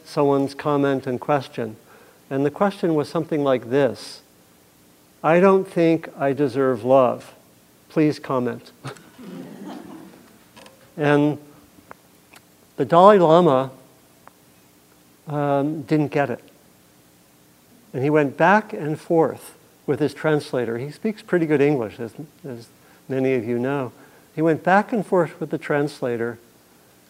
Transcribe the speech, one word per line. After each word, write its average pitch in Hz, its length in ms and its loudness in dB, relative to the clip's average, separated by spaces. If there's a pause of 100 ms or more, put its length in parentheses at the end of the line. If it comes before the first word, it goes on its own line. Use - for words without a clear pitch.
someone's 139 500 0
comment 139 500 0
and 123 140 -4
question. 120 560 -4 (560)
And 139 120 -2
the 143 80 0
question 196 440 -2
was 143 140 -2
something 156 340 -4
like 127 260 0
this: 127 520 -2 (1040)
"I 160 160 4
don't 190 280 4
think 165 500 0
I 139 160 0
deserve 131 500 -2
love. 123 520 2 (540)
Please 151 280 0
comment." 123 540 -6 (120)
<laughs> 135 80 -14 (2000)
And 147 400 2 (1400)
the 147 80 -2
Dalai 185 340 8
Lama, 156 500 4 (1600)
um, 147 540 -2
didn't 151 260 0
get 143 220 -2
it. 117 120 -8 (1500)
And 135 100 -6
he 143 80 0
went 151 280 2
back 202 340 4
and 151 260 -6
forth - 600 -2 (280)
with 135 140 -2
his 147 140 0
translator. 139 640 -2
He 139 140 -10
speaks 214 300 -6
pretty 165 260 0
good 147 120 2
English, 131 400 0
as, 117 140 -10 (340)
as 117 220 -14 (400)
many 131 240 0
of 123 100 0
you 120 160 -2
know. 131 320 -4 (440)
He 151 60 -4
went 160 220 0
back 196 300 2
and 202 120 -2
forth 175 360 0
with 156 80 -8
the 156 80 -6
translator, 123 840 -4 (720)